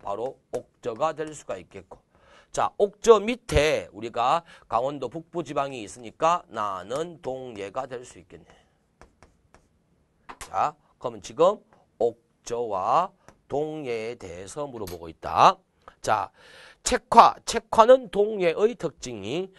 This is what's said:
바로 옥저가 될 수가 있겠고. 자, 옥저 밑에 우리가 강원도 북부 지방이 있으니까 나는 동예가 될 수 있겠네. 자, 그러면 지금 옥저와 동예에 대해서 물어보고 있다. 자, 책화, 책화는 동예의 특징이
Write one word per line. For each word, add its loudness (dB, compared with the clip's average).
바로 -8
옥저가 -6
될 -10
수가 -12
있겠고. -18
자, -2
옥저 4
밑에 -2
우리가 -2
강원도 -4
북부 -10
지방이 -6
있으니까 -2
나는 -6
동예가 -8
될 -12
수 -20
있겠네. -20
자, -4
그러면 -10
지금 0
옥저와 -2
동예에 -6
대해서 -12
물어보고 -12
있다. 4
자, -2
책화, 6
책화는 6
동예의 2
특징이 -8